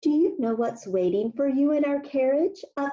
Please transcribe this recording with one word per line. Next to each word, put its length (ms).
Do 80
you 280
know 160
what's 320
waiting 460
for 160
you 240
in 120
our 160
carriage? 640
A 160